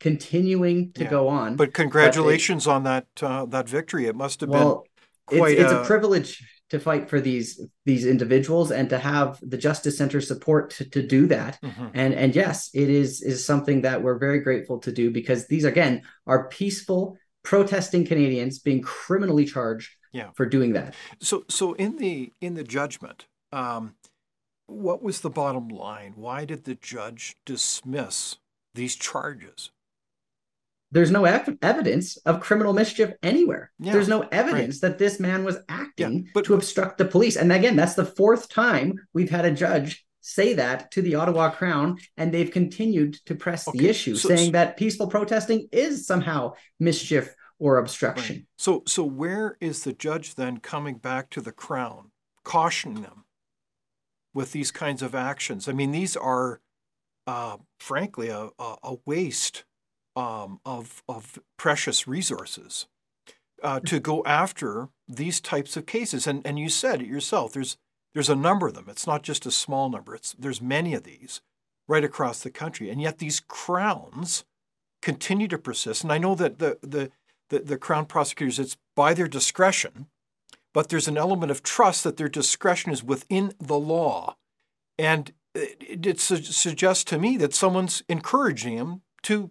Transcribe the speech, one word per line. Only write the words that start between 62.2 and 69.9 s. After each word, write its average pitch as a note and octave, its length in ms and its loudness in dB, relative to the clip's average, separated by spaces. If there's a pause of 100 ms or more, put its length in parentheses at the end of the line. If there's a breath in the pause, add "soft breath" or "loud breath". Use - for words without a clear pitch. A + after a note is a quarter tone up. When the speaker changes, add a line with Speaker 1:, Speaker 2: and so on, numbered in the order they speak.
Speaker 2:
uh, C3+ 160 -4
to E3+ 180 -2
go D#3 260 -2
after C#3+ 640 -2 (200)
these D3 320 -6
types - 360 -4
of D#3 100 -10
cases. A3 420 -4
And, C#3+ 180 -6
and D3 100 -6
you D3 120 -6
said E3 340 -2
it A#2 60 -10
yourself, C#3 440 -4
there's, C3+ 260 -8 (340)
there's C#3+ 160 -2
a D3 80 4
number F3 320 2
of - 60 -6
them. F#2+ 140 -18
It's - 200 -10
not D3 160 -2
just - 200 -6
a B2+ 60 -6
small C3+ 400 -2